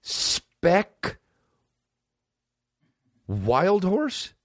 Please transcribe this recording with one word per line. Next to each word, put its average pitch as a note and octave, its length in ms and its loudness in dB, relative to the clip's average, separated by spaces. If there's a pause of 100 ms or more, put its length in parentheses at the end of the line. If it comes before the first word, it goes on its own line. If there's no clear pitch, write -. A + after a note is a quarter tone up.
Speck - 1160 -2 (2000)
Wildhorse? F#3 1040 0 (120)